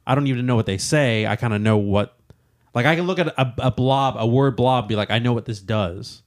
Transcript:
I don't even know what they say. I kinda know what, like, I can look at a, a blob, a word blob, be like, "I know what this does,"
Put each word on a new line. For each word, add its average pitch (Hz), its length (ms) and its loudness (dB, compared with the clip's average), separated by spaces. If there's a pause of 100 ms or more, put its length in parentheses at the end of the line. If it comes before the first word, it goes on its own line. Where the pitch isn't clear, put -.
I 127 100 2
don't 143 120 0
even 123 180 -2
know 123 120 2
what 107 80 2
they 95 120 -2
say. 117 480 0
I 107 120 -2
kinda 110 200 -2
know 107 200 4
what, 101 400 0 (580)
like, 123 100 0
I 160 100 2
can 175 120 -2
look 185 120 -2
at 165 80 2
a, 131 320 -2
a 127 120 0
blob, 135 460 0
a 113 100 0
word 135 300 2
blob, 123 320 0
be 113 80 -2
like, 104 140 -2
"I 110 80 2
know 120 120 0
what 117 140 -2
this 104 160 -10
does," 98 640 -4